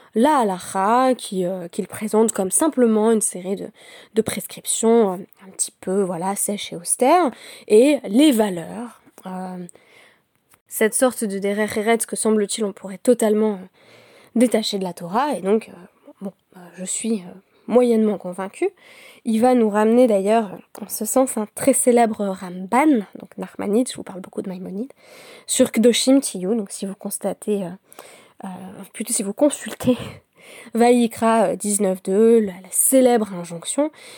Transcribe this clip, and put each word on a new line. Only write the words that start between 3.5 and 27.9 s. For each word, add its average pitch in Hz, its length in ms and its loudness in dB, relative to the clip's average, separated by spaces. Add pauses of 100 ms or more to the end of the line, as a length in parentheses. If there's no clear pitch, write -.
de, 185 140 -12 (460)
de 220 60 2
prescriptions, 220 920 0
euh, 180 40 -8 (300)
un 190 40 -20
petit - 280 -8
peu, 190 220 -2
voilà, 180 340 -4
sèches - 380 -6
et - 20 -12
austères, 269 560 2 (360)
et 247 380 6
les 254 260 4
valeurs. 208 720 -4 (260)
Euh, 185 380 -12 (1000)
cette 220 280 -2
sorte 247 280 0
de 196 140 -6
derech 202 400 -4
eretz 220 280 0
que, - 100 -10
semble-t-il, 220 500 -2
on 190 80 -6
pourrait 190 240 -16
totalement, 214 560 2
euh, 185 140 -12 (680)
détacher 220 440 2
de 190 40 -4
la 180 100 -6
Torah, 220 420 -4
et 185 60 -8
donc, 202 280 0
euh, - 20 -20 (500)
bon, 196 120 -12 (240)
euh, - 20 -20 (160)
je 185 100 -12
suis, 220 340 -4
euh, 180 200 -16 (280)
moyennement 220 500 4
convaincue. 190 520 -6 (540)
Il 220 160 0
va 254 140 4
nous 226 160 4
ramener 220 380 4
d'ailleurs, 208 440 2 (300)
en 202 80 -14
ce - 160 -8
sens, 254 320 0
un 214 180 -6
très - 180 2
célèbre 233 520 2
Ramban, 190 800 0 (140)
donc - 180 -20
Nachmanide, 196 520 -2
je - 60 -12
vous - 80 -14
parle 185 160 -14
beaucoup - 220 -12
de 196 80 -8
Maïmonide, 185 420 -10 (560)
sur - 240 2
Kedoshim 240 480 4
Tiyu, 190 360 -4
donc 202 160 -6
si - 140 -10
vous 190 100 -10
constatez, 202 680 -6
euh, 170 60 -8 (720)